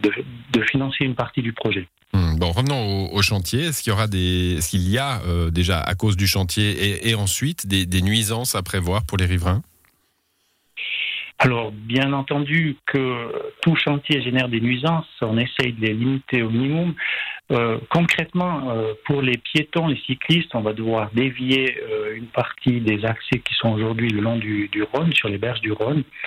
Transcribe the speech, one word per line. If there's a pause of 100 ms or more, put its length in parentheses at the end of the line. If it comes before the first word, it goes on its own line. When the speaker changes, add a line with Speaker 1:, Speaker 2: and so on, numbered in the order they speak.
Speaker 1:
de, (400)
de
financer
une
partie
du
projet. (240)
Speaker 2:
Hum,
bon,
revenons
au,
au
chantier.
Est-ce
qu'il
y
aura
des,
est-ce
qu'il
y
a,
euh,
déjà,
à
cause
du
chantier
et,
et
ensuite,
des,
des
nuisances
à
prévoir
pour
les
riverains ? (1800)
Speaker 1:
Alors,
bien
entendu (100)
que (300)
tout
chantier
génère
des
nuisances, (140)
on
essaye
de
les
limiter
au
minimum. (580)
Euh, (120)
concrètement,
euh, (140)
pour
les
piétons,
les
cyclistes,
on
va
devoir
dévier, (100)
euh,
une
partie
des
accès
qui
sont
aujourd'hui
le
long
du,
du
Rhône,
sur
les
berges
du
Rhône. (240)